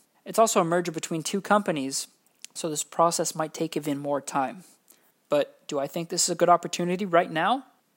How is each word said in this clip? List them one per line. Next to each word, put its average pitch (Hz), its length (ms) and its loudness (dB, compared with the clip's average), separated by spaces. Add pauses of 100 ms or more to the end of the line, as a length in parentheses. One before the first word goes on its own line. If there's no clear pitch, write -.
(260)
It's 196 120 -2
also 220 220 4
a 175 40 4
merger 170 280 0
between 160 300 -6
two 196 180 -4
companies, 170 680 0 (440)
so - 160 -6
this 151 160 -4
process 170 500 2
might 156 200 -6
take 160 220 -4
even 147 200 -2
more 143 240 -2
time. 131 440 -4 (640)
But - 360 -2
do 147 120 -4
I 139 80 -2
think 170 240 -8
this 170 140 0
is - 60 0
a 170 60 -2
good 175 140 6
opportunity 175 560 2
right 170 240 4
now? 196 340 -2 (320)